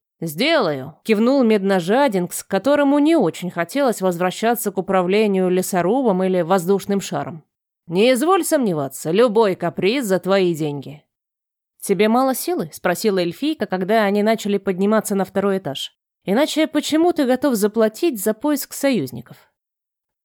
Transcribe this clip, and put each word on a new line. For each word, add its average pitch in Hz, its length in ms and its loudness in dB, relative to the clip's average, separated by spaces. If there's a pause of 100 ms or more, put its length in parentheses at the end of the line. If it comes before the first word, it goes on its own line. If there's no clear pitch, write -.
(200)
«Сделаю», 165 840 -2
кивнул 233 400 2
Медножадинкс, 196 1000 0
которому 285 540 2
не 302 160 4
очень 175 360 0
хотелось 220 500 -2
возвращаться 185 720 -2
к - 60 -6
управлению 190 720 2
лесорубом 185 760 0
или 185 160 2
воздушным 190 600 0
шаром. 151 420 -8 (420)
«Не 208 280 2
изволь 330 300 2
сомневаться, 165 680 -2
любой 208 440 2
каприз 208 520 -2
за 185 120 0
твои 185 360 0
деньги». 143 500 -8 (760)
«Тебе 202 280 2
мало 254 260 2
силы?» 262 380 -4
спросила 190 460 -2
эльфийка, 208 480 -4
когда 190 380 0
они 202 180 2
начали 208 340 0
подниматься 202 580 0
на 190 120 0
второй 196 320 -2
этаж. - 340 -8 (320)
«Иначе 294 420 0
почему 311 460 0
ты 294 140 0
готов 254 280 0
заплатить 220 640 0
за 214 120 0
поиск 285 400 -4
союзников?» 170 760 -4 (760)